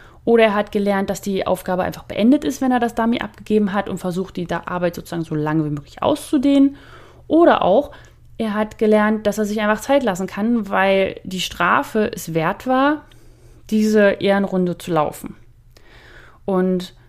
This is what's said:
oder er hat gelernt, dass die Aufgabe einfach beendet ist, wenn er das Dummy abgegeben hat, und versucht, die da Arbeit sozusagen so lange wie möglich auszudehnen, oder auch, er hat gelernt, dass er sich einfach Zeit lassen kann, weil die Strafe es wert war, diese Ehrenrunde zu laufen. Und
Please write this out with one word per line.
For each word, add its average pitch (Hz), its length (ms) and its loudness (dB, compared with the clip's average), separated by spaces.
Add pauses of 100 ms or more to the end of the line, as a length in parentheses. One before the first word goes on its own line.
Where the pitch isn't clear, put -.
(240)
oder 226 200 4
er 208 100 2
hat 208 160 -2
gelernt, 196 400 -2
dass 185 100 -6
die 190 260 -4
Aufgabe 185 360 -2
einfach - 220 -6
beendet 269 400 2
ist, 277 160 -4
wenn 262 100 0
er 247 80 2
das 226 160 -2
Dummy 233 240 0
abgegeben 208 540 -2
hat, 196 160 -4
und 190 100 -6
versucht, 185 380 -6
die 175 100 -6
da 170 200 -6
Arbeit 175 280 -4
sozusagen 170 300 -8
so 160 100 -8
lange 151 300 0
wie 151 60 -4
möglich 147 320 -10
auszudehnen, 277 760 2 (500)
oder 320 360 4
auch, 226 280 2 (480)
er 220 160 -4
hat 214 240 -4
gelernt, 214 480 2
dass 208 120 -2
er 214 60 0
sich 208 160 -4
einfach 214 200 0
Zeit 277 240 2
lassen 185 240 -2
kann, 214 400 -2
weil 196 560 2
die 185 160 -8
Strafe 214 720 0
es 165 220 -8
wert 165 320 -2
war, 277 360 2 (680)
diese 214 400 4
Ehrenrunde 190 680 0
zu - 140 -8
laufen. - 440 -2 (1080)
Und 185 500 -2 (140)